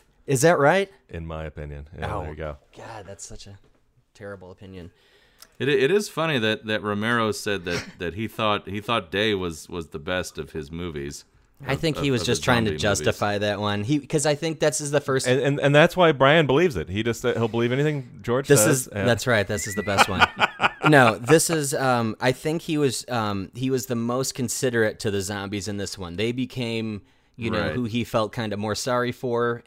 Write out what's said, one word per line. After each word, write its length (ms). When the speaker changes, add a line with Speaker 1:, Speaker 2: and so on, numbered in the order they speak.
Speaker 1:
Is 160
that 160
right? 320
Speaker 2:
In 180
my 160
opinion. 540
Yeah, 180
Speaker 1:
Oh, 60
Speaker 2:
there 80
you 80
go. 200
Speaker 1:
God, 280
that's 200
such 200
a 120
terrible 380
opinion. 400
Speaker 3:
It, 80
it 240
is 160
funny 320
that, 280
that 140
Romero 520
said 320
that, 260
<laughs> 60
that 160
he 160
thought, 400
he 100
thought 320
Day 240
was, 320
was 220
the 100
best 380
of 160
his 180
movies. 540
Speaker 1:
I 60
Speaker 3:
Of, 80
Speaker 1:
think 160
he 100
Speaker 3:
of, 60
Speaker 1:
was 80
Speaker 3:
of 60
Speaker 1:
just 120
Speaker 3:
his 60
Speaker 1:
trying 180
to 60
Speaker 3:
zombie 60
movies. 60
Speaker 1:
justify 580
that 200
one. 240
He, 160
'cause 260
I 100
think 260
this 180
is 120
the 100
first 260
Speaker 2:
And, 140
and, 180
and 160
that's 220
why 160
Brian 340
believes 300
it. 120
He 140
just, 220
uh, 80
he'll 160
believe 240
anything 480
George 260
Speaker 1:
This 160
Speaker 2:
says, 180
Speaker 1:
is, 60
Speaker 2:
and 200
Speaker 1:
that's 200
right. 180
This 220
is 80
the 80
best 240
one. 180
Speaker 2:
<laughs> 120
Speaker 1:
No, 300
this 320
is, 240
um, 440
I 120
think 320
he 160
was, 280
um, 460
he 160
was 160
the 100
most 380
considerate 680
to 100
the 100
zombies 460
in 100
this 180
one. 200
They 160
became, 720
you 160
know, 100
Speaker 3:
Right. 120
Speaker 1:
who 100
he 200
felt 300
kinda 240
more 160
sorry 380
for, 560